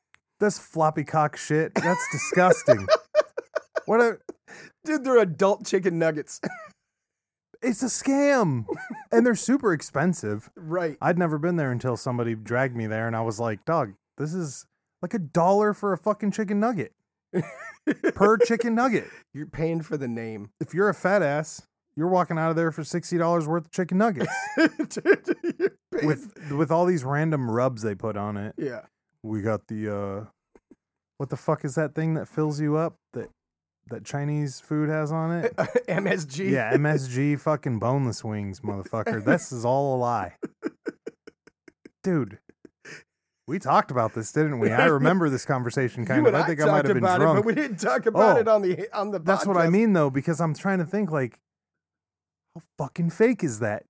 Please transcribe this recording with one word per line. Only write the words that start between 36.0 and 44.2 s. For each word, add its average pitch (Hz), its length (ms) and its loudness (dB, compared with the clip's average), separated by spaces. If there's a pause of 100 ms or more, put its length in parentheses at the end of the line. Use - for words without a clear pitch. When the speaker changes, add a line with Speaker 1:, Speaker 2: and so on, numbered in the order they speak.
Speaker 2:
S 175 180 -2
G. 139 240 -4
Speaker 1:
Yeah, 120 240 0
M 147 140 2
S 143 200 0
G 135 280 0
fucking 143 420 -2
boneless 123 460 -2
wings, 101 380 -8
motherfucker. 104 600 -6
This 151 280 0
is 120 120 -8
all 131 320 0
a - 40 0
lie. 117 340 -2 (840)
Speaker 2:
<laughs> - 840 -20
Speaker 1:
Dude, 131 360 -2 (1080)
we 170 120 -6
talked 170 320 2
about 113 240 0
this, 113 160 -6